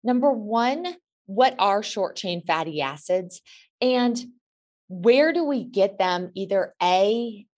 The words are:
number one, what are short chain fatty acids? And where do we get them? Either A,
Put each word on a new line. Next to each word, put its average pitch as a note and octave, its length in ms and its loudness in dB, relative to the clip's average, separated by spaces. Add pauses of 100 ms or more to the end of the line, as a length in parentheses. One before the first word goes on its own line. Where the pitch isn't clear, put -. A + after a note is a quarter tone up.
number B3 300 2
one, A#3+ 600 -2 (320)
what B3+ 320 2
are G3+ 240 2
short - 340 -6
chain F3 300 -6
fatty D#3+ 340 -2
acids? F3 640 -4 (400)
And B3 360 2 (720)
where B3+ 460 4
do E4+ 100 0
we C#4 200 -2
get G3 340 0
them? F3+ 360 0
Either F#3+ 480 -2
A, G#3 600 2 (140)